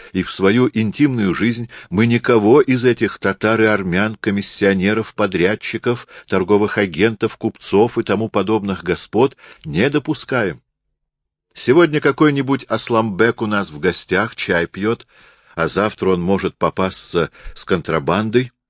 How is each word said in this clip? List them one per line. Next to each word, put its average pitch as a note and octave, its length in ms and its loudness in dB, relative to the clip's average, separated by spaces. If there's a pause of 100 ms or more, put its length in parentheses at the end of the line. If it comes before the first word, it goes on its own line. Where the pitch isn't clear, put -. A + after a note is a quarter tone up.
(120)
и F#2 120 -2
в - 80 -8
свою A2 420 2
интимную A2 640 0
жизнь A#2 340 -2 (180)
мы G#2+ 180 2
никого A#2 540 4
из B2+ 240 0
этих A#2 340 0
татар G#2+ 440 0
и A2 40 4
армян, G2+ 500 0
комиссионеров, G2+ 1000 -2
подрядчиков, G#2 920 -2 (180)
торговых G2+ 500 0
агентов, G#2 600 0
купцов G#2+ 600 0
и A#2 60 -2
тому G#2+ 260 -2
подобных G2 540 -2
господ - 540 -2 (280)
не F#2 240 0
допускаем. C3 760 -4 (880)
Сегодня D3+ 460 4
какой-нибудь C#3 640 2
Асламбек A2+ 760 0
у A#2 60 -2
нас G2+ 240 -2
в D2 80 -14
гостях, F2+ 560 -2
чай E2+ 320 -2
пьет, G#2 400 -6 (480)
а D#2+ 140 -2
завтра F#2+ 420 0
он F2+ 100 0
может F#2 380 -2
попасться F2 720 -2 (240)
с - 100 -14
контрабандой. F#2+ 840 -2 (200)